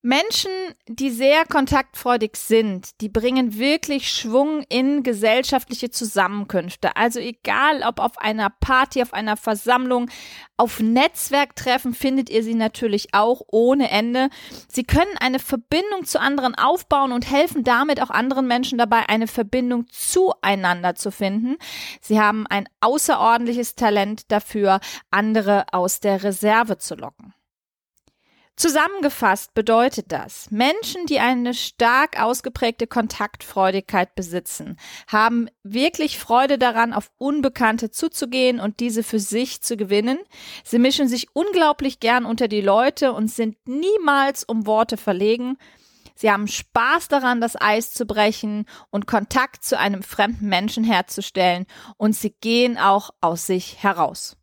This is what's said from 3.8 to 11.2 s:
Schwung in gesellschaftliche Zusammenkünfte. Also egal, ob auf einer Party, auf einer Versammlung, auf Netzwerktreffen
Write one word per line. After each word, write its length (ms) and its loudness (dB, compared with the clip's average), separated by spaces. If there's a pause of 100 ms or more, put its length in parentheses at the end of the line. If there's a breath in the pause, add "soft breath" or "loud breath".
Schwung 600 0
in 340 2
gesellschaftliche 880 0
Zusammenkünfte. 1040 -2
Also 240 0
egal, 640 0
ob 160 -2
auf 200 -2
einer 320 -2
Party, 520 0
auf 100 -4
einer 240 -2
Versammlung, 720 0 (480 loud breath)
auf 220 0
Netzwerktreffen 1120 0